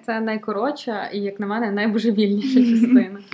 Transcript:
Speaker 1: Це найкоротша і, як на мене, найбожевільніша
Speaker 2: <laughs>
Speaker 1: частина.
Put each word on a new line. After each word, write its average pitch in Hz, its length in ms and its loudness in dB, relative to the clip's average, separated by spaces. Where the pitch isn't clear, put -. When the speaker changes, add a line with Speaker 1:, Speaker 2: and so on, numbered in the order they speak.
Speaker 1:
Це 220 140 -4
найкоротша 220 880 -4
і, 202 120 -8
як 202 220 -6
на 202 60 -6
мене, 214 240 -4
найбожевільніша 214 920 0
Speaker 2:
<laughs> 233 60 4
Speaker 1:
частина. 226 480 4